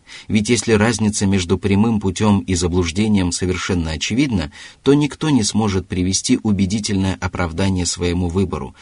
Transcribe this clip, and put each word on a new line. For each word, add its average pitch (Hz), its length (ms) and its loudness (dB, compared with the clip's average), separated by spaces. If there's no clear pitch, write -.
ведь 107 220 0
если 117 240 2
разница 107 520 2
между 95 320 2
прямым 101 420 2
путем 98 400 2
и 92 160 -2
заблуждением 90 760 0
совершенно 87 600 -2
очевидна, 107 600 -2
то 139 100 4
никто 147 360 0
не 123 140 4
сможет 101 440 -2
привести 95 560 0
убедительное 98 760 0
оправдание 90 640 -2
своему 87 420 -2
выбору, 80 540 -4